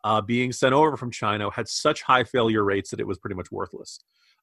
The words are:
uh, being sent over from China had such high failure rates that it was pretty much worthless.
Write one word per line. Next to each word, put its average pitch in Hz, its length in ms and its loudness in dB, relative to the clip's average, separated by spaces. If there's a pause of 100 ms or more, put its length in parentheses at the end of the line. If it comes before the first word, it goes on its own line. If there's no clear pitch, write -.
uh, 107 140 2
being 120 320 0
sent 131 220 2
over 147 240 4
from 123 140 -8
China 104 380 -2
had 113 160 -6
such - 360 0
high 127 240 4
failure 113 380 2
rates 98 260 0
that 101 100 -8
it 107 80 -4
was 98 100 -6
pretty 98 180 -10
much 90 160 -10
worthless. - 480 -10 (440)